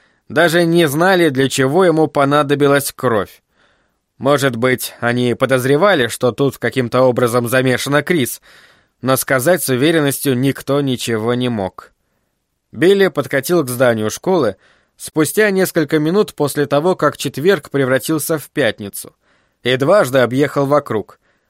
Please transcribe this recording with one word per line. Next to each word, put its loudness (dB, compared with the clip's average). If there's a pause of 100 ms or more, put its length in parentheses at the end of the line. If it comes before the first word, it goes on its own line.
(280)
даже 2
не 2
знали, 2
для 0
чего 2
ему 2
понадобилась 0
кровь. -4 (760)
Может 0
быть, -2
они 0
подозревали, 2
что -2
тут -2
каким-то -2
образом 2
замешана 0
Крис, -2 (600)
но 0
сказать 0
с -4
уверенностью 0
никто -2
ничего -2
не -2
мог. -6 (800)
Билли 4
подкатил -2
к -8
зданию 0
школы -2 (400)
спустя 0
несколько 0
минут 0
после -2
того, 0
как 0
четверг -2
превратился -2
в -16
пятницу, -4 (480)
и 0
дважды 2
объехал 0
вокруг, -2 (300)